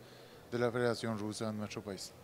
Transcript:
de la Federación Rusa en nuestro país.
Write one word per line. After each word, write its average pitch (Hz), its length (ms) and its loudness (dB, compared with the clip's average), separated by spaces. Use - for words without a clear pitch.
de 120 80 2
la 120 120 6
Federación 117 460 4
Rusa 107 320 0
en 107 80 0
nuestro 104 240 -4
país. 98 320 -6